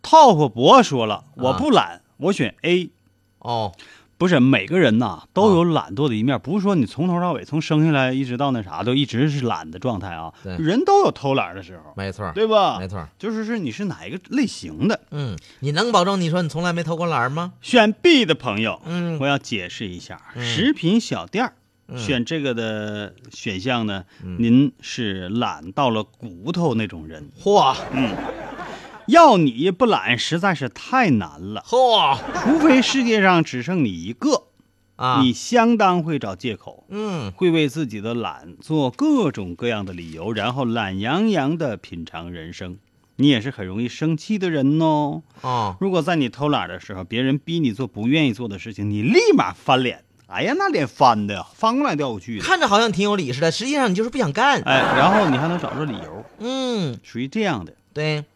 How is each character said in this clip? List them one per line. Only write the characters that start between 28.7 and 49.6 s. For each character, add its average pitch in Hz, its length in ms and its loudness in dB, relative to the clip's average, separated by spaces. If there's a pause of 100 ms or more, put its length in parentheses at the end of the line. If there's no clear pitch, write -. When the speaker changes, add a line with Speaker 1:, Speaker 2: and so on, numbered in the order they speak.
Speaker 1:
要 277 320 8
你 147 340 2
不 214 140 2
懒 120 300 2
实 151 220 -4
在 185 160 0
是 139 140 -6
太 247 420 0
难 185 420 -2
了。 214 140 -10
Speaker 2:
嚯！ 220 500 4 (160)
Speaker 1:
除 302 280 2
非 269 200 6
世 269 220 0
界 226 180 2
上 180 220 6
只 127 180 -4
剩 156 240 -2
你 113 40 0
一 87 240 -8
个， 277 320 0 (500)
Speaker 2:
啊。 127 260 0
Speaker 1:
你 127 120 4
相 233 440 2
当 180 280 2
会 156 120 -4
找 101 200 -6
借 113 180 -6
口， - 360 -18
Speaker 2:
嗯。 180 420 -8
Speaker 1:
会 180 180 2
为 160 180 2
自 147 200 -4
己 104 120 -10
的 113 140 -6
懒 110 460 -8
做 151 280 -2
各 247 440 0
种 90 240 -10
各 120 100 -6
样 107 180 -2
的 92 80 -10
理 85 200 -12
由， 85 200 -8
然 107 220 -2
后 135 100 -2
懒 107 360 -4
洋 156 280 0
洋 165 300 -2
地 135 180 -4
品 85 300 -14
尝 85 240 -12
人 85 220 -12
生。 92 260 -12 (380)
你 131 100 2
也 131 140 4
是 123 100 -6
很 107 160 -10
容 95 160 -6
易 123 60 -4
生 156 280 -4
气 214 220 -6
的 185 100 -2
人 151 320 2
哦。 156 440 0 (160)
Speaker 2:
啊。 113 400 -4
Speaker 1:
如 131 100 0
果 175 100 0
在 165 140 -2
你 143 140 0
偷 139 200 -4
懒 113 200 -2
的 90 100 -10
时 - 160 -14
候， 92 80 -8
别 110 200 -4
人 135 140 0
逼 165 220 -4
你 139 140 0
做 113 160 -6
不 107 180 -6
愿 147 220 2
意 117 40 0
做 117 140 -8
的 98 140 -10
事 117 120 -14
情， 104 160 -6
你 104 140 -2
立 190 160 4 (160)
马 - 180 2
翻 131 300 0